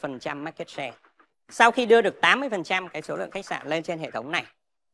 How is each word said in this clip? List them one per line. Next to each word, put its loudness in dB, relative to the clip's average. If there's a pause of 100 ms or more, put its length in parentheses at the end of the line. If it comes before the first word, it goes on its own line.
phần -8
trăm -10
market -12
share. -10 (560)
Sau 6
khi -2
đưa 8
được -2
tám 4
mươi -4
phần -4
trăm -4
cái -10
số -8
lượng -8
khách -10
sạn -8
lên -2
trên -6
hệ -10
thống -10
này, -4 (500)